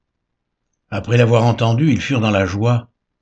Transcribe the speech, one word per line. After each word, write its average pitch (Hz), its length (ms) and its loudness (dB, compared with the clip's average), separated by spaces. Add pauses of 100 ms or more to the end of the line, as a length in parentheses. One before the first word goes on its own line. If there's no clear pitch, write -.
(880)
Après 107 280 -4
l'avoir 117 260 2
entendu, 117 480 0
ils 101 100 0
furent 135 180 -4
dans 107 120 0
la 98 140 2
joie, 113 440 -2 (320)